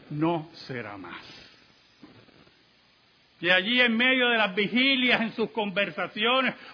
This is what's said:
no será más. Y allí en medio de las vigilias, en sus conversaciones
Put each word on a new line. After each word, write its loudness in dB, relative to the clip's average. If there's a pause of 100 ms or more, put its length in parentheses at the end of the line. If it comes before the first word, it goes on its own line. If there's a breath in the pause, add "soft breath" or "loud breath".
(100)
no -2
será -12
más. -14 (2250)
Y 2
allí 4
en 4
medio 4
de 2
las 2
vigilias, 2
en -4
sus -4
conversaciones -2 (200 loud breath)